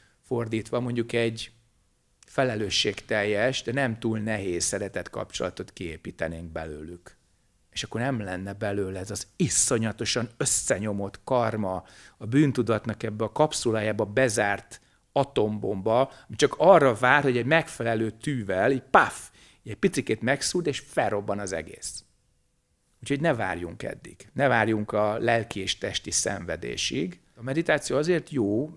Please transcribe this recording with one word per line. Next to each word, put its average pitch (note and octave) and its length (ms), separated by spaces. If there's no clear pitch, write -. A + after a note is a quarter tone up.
fordítva A2+ 580
mondjuk A#2+ 340
egy A#2 380
felelősségteljes, G#2+ 1400
de - 100
nem B2 280
túl A2 200
nehéz G2 440
szeretett G2 460
kapcsolatot - 640
kiépítenénk E2 800
belőlük. D#2+ 640
És - 140
akkor A2+ 180
nem B2+ 180
lenne F#2+ 340
belőle G2+ 460
ez G2 120
az - 240
iszonyatosan A2+ 1040
összenyomott G2+ 840
karma, G#2+ 600
a G#2+ 80
bűntudatnak A#2 800
ebbe A2 200
a G#2+ 80
kapszulájába A2 760
bezárt G#2 760
atombomba, G#2+ 880
ami - 80
csak - 220
arra D3+ 380
vár, B2+ 280
hogy B2+ 140
egy A#2 80
megfelelő A#2 640
tűvel, A2 640
így C3 180
paf, - 420
egy G#2+ 120
picikét B2 460
megszúrd, D3 460
és C3+ 120
felrobban G#2 600
az G2 120
egész. - 520
Úgyhogy C#3 200
ne D#3+ 120
várjunk F2 500
eddig. - 500
Ne C3+ 140
várjunk A2 440
a G#2+ 260
lelki A#2 420
és F#2+ 180
testi G2+ 340
szenvedésig. F#2 1080
A A#2 80
meditáció C#3 540
azért D#3+ 320
jó, A#2 480